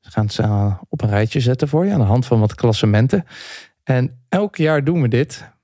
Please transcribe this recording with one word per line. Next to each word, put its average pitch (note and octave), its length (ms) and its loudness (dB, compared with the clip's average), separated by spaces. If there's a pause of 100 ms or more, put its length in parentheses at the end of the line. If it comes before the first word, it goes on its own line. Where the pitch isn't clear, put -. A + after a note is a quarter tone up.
We - 80 -20
gaan G#2+ 160 -2
het, - 120 -6
eh, G2+ 360 0 (140)
op - 140 -6
een A2 60 0
rijtje G#2+ 320 0
zetten B2+ 280 0
voor E3 180 0
je G3+ 60 0
aan F#3 80 0
de A2 60 4
hand A#2+ 200 2
van A2+ 140 2
wat G#2+ 140 0
klassementen. A#2 720 2 (580)
En B2+ 440 -2
elk G3+ 280 -2
jaar D3+ 280 0
doen E3 180 0
we A#2+ 60 2
dit. A#2+ 360 -2 (200)